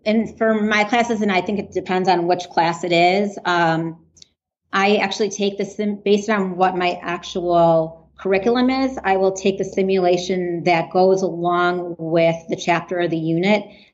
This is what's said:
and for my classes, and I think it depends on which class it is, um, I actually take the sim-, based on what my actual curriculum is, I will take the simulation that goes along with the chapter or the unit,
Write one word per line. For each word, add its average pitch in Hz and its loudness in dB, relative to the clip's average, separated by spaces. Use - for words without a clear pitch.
and 214 0
for 220 2
my 208 0
classes, 233 0
and 208 0
I 180 0
think 196 -4
it 180 -10
depends 185 -2
on 175 2
which 180 -2
class 170 0
it 175 -2
is, 190 2
um, 165 0
I 196 2
actually 196 -2
take 202 -4
the 202 -4
sim-, 208 -6
based 208 2
on 190 -2
what 180 0
my 175 -2
actual 170 0
curriculum 233 0
is, 262 -2
I 190 2
will 190 2
take 196 -2
the 196 -4
simulation 180 0
that 165 0
goes 190 4
along 175 -2
with 165 2
the - -6
chapter 170 -2
or 170 0
the 165 -2
unit, 175 0